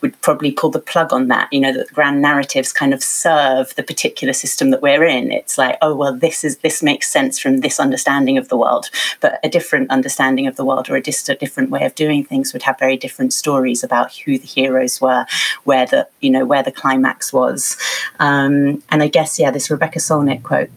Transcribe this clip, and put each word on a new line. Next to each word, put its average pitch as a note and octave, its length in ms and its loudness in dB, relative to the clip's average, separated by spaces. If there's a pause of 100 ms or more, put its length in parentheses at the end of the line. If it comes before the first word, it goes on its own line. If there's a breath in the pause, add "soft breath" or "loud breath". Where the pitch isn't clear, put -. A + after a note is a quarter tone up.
would - 200 -4
probably D3+ 300 2
pull D#3 180 0
the - 100 -2
plug E3 320 -2
on C3 160 0
that, A#2+ 240 0
you C#3+ 80 0
know, C3+ 140 2
that - 180 -6
grand C#3+ 300 2
narratives C#3 500 0
kind C#3 220 2
of C3 100 -4
serve C3+ 720 2
the D3 80 -6
particular - 500 -4
system - 380 0
that C3 100 0
we're C#3+ 220 4
in. C3+ 280 2
It's - 260 -4
like, B2+ 240 0
"Oh, D#3 120 2
well, C#3 220 0
this D#3+ 300 0
is, C#3+ 140 -2
this - 220 -2
makes D3 300 0
sense C3+ 260 0
from C3+ 200 2
this G3 240 -2
understanding C3+ 560 2
of C3 100 -2
the C3 100 -2
world," - 320 0 (300 loud breath)
but - 240 0
a D3+ 60 0
different C#3+ 420 0
understanding C3 560 0
of B2+ 80 -6
the C3+ 100 -4
world C3 240 -2
or - 60 -2
a D3+ 60 0
dis-, - 280 -6
a C3+ 60 0
different C3+ 340 -2
way C#3 160 -2
of - 100 -4
doing D3+ 280 2
things C3+ 300 -4
would B2 100 -8
have C3 160 -2
very C3 180 2
different C3 360 -4
stories C3 500 0
about A#2+ 320 -2
who C3+ 220 -2
the B2+ 100 -8
heroes C3 540 0
were, B2+ 240 2 (380 loud breath)
where C3 220 2
the, B2+ 220 0 (140)
you C3+ 80 2
know, C3 160 4
where C3+ 180 2
the - 80 -4
climax - 640 0
was. B2+ 440 0 (420 loud breath)
Um, C#3+ 680 2
and D3+ 140 2
I D3+ 40 2
guess, D#3 320 0
yeah, C#3+ 120 4
this C#3 180 -4
Rebecca D#3 300 -2
Solnit C#3+ 440 0
quote C3+ 340 -2